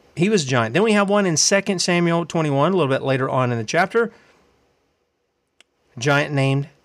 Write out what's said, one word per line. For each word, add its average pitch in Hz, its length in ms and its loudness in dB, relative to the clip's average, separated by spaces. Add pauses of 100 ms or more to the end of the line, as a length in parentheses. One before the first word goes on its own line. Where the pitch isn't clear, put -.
(160)
he 180 140 0
was 196 140 2
a - 20 -8
giant. 120 260 0
Then 160 100 2
we 226 100 2
have 202 180 2
one 202 160 2
in 165 100 0
Second 196 440 0
Samuel 170 440 0
twenty-one, 151 480 0
a 196 40 0
little 147 140 0
bit 135 120 -2
later 131 260 0
on 131 240 0
in 120 60 -2
the 113 60 -4
chapter, 190 480 0 (1800)
a 123 40 -16
giant 143 320 0
named 139 360 0 (160)